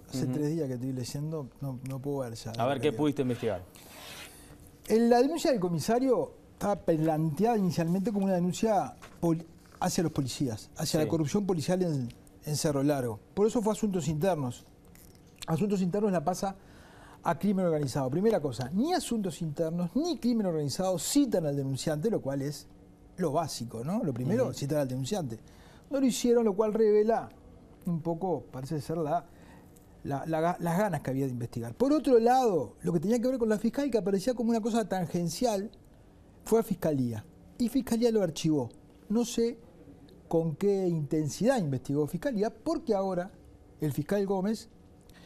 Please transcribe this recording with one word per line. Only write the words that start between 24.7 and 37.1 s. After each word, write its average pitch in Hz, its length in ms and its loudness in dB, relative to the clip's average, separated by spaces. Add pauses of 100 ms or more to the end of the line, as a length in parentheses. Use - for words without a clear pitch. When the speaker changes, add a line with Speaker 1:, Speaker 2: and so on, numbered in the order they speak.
Speaker 1:
al 139 80 0
denunciante. 131 500 -4 (540)
No 277 80 0
lo 269 80 4
hicieron, 233 380 4
lo 196 100 2
cual 214 180 2
revela 208 560 4 (560)
un 170 160 -2
poco, 165 500 -2
parece 139 300 -6
ser, 160 160 -4
la, 160 280 -2 (800)
la, 139 220 -4
la 160 160 0
ga-, 175 180 2
las 170 180 0
ganas 190 240 0
que 131 100 -4
había 135 140 -2
de 131 60 -4
investigar. 117 440 -8
Por 277 180 2
otro 277 260 4
lado, 226 640 2
lo 170 120 -2
que 170 60 2
tenía 214 220 2
que 240 60 0
ver 262 100 0
con 233 120 0
la 208 100 2
fiscal, 269 320 0
que 220 80 2
aparecía 196 340 0
como 226 160 -2
una 233 120 2
cosa 220 280 0
tangencial, 190 800 -2 (760)
fue 220 160 4
a - 20 0
Fiscalía. 131 640 -2 (320)